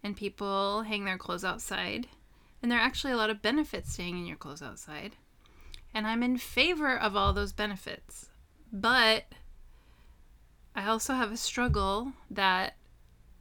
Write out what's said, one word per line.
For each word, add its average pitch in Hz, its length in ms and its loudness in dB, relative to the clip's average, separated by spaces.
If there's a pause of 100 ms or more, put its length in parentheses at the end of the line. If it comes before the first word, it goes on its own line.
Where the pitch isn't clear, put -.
and 208 140 -6
people 202 640 -2
hang 208 220 -4
their 190 140 -2
clothes 185 260 -6
outside, 190 640 -4 (520)
and 240 120 2
there 240 80 4
are - 20 6
actually 262 300 0
a 240 40 2
lot 220 140 2
of 214 100 -2
benefits 247 540 0
to 185 80 -6
hanging 175 240 -4
your 160 100 -10
clothes 147 260 -12
outside, 151 500 -12 (840)
and 220 140 0
I'm 233 160 2
in 247 140 2
favor 294 600 2
of 202 160 0
all 196 180 4
those 202 200 0
benefits, - 760 -6 (420)
but 220 540 4 (1500)
I 196 140 -2
also 226 260 2
have 240 160 2
a 226 60 -6
struggle 220 760 2 (200)
that 190 420 2 (680)